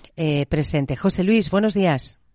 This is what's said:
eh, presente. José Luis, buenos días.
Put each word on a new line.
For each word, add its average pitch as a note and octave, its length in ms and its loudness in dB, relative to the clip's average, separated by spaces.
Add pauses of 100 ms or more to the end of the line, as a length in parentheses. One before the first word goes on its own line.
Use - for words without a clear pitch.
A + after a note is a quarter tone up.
(160)
eh, D3 300 0
presente. C#3+ 500 -2
José F#3+ 280 0
Luis, G#3+ 260 2
buenos G#3 240 2
días. E3+ 440 0 (160)